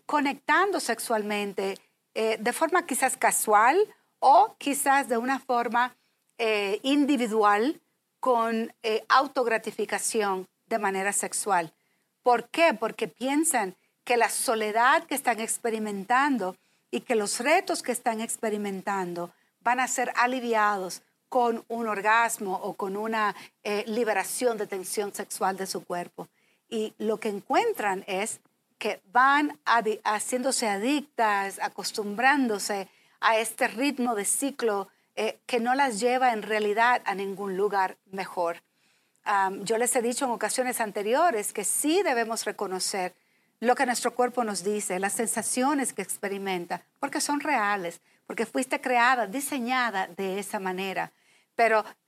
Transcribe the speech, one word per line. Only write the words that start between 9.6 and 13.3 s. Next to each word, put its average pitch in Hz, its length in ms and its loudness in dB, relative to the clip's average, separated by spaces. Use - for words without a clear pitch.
de 226 120 -2
manera 196 320 0
sexual. 180 640 -2
¿Por 240 260 4
qué? 320 240 4
Porque 220 340 -4
piensan 254 680 0